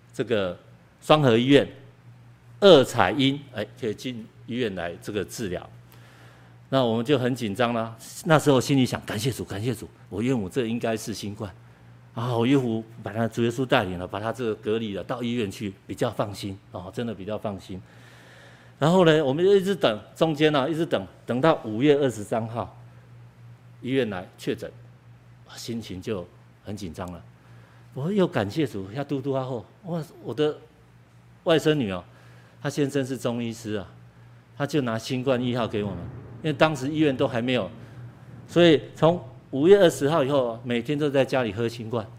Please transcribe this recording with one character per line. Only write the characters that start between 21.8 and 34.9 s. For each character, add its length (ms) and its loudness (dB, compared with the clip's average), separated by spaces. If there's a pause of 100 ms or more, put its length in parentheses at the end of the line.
月 140 6
二 140 2
十 140 -6
三 240 -4
号， 280 -8 (1040)
医 100 -6
院 180 0
来 180 -8 (100)
确 160 -6
诊， 160 -8 (840)
心 260 -10
情 200 -12
就 260 -6 (380)
很 100 -10
紧 180 -10
张 180 -10
了。 120 -16 (720)
我 180 -6
又 160 2
感 220 -2
谢 180 -2
主， 260 -8
要 100 -6
嘟 180 -4
嘟 100 -6
啊 120 -2
后， 220 -8 (180)
哇， 200 -8 (200)
我 100 -8
的 240 0 (840)
外 140 4
甥 160 2
女 180 0
哦， 120 -6 (580)
她 80 -4
先 200 0
生 160 0
是 120 -6
中 240 -4
医 120 -6
师 220 -6
啊， 120 -6 (720)
她 80 -2
就 160 0
拿 160 -2